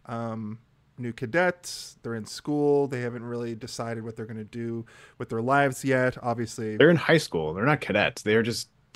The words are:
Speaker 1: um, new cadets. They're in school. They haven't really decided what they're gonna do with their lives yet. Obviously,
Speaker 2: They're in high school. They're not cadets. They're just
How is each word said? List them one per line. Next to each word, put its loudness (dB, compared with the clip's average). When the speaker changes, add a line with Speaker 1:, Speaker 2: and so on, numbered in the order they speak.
Speaker 1:
um, -8
new -6
cadets. -2
They're -6
in -8
school. 2
They -4
haven't -6
really -6
decided -8
what -10
they're -8
gonna -10
do -6
with -8
their -2
lives 2
yet. 2
Obviously, -4
Speaker 2:
They're 10
in 8
high 4
school. -2
They're 0
not 4
cadets. 2
They're 4
just -4